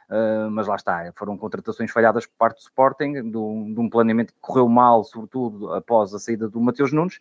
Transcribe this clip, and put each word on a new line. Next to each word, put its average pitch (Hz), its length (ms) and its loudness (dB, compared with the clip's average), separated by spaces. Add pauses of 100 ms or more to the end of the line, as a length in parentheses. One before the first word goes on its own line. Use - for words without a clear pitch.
(120)
eh, 110 400 0
mas 107 160 -4
lá 101 80 -2
está, 87 400 -6
foram 101 200 -8
contratações 107 540 -8
falhadas 113 380 2
por - 100 -20
parte 117 200 0
do - 40 -20
Sporting, 135 520 0 (180)
de 110 60 -8
um, 107 360 -6
de 110 60 -4
um 117 100 0
planeamento 113 440 2
que - 60 -20
correu 131 300 2
mal, 120 340 6
sobretudo 107 720 -8
após 101 400 0
a 104 60 -10
saída 110 280 -6
do 117 140 -6
Mateus 123 300 0
Nunes, 160 300 -2